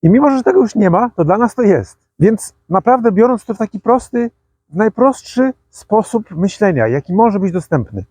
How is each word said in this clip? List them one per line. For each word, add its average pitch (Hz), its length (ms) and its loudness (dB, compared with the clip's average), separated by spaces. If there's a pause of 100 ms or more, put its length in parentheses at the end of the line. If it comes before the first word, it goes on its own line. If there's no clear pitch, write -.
I 160 60 4
mimo, 277 200 4
że 262 140 0
tego 381 160 2
już 226 160 0
nie 208 140 2
ma, 220 200 0
to 175 160 -2
dla 180 120 2
nas 233 180 -2
to 254 60 -4
jest. 170 380 0 (200)
Więc 202 360 0 (140)
naprawdę 226 420 2
biorąc 233 340 0
to 233 80 -8
w 196 40 -8
taki 214 220 -8
prosty, 240 520 -2 (380)
w 147 60 -14
najprostszy 254 760 -2 (160)
sposób - 640 -4
myślenia, 170 560 -2
jaki 139 260 -4
może 208 260 2
być 185 120 -2
dostępny. 131 600 -6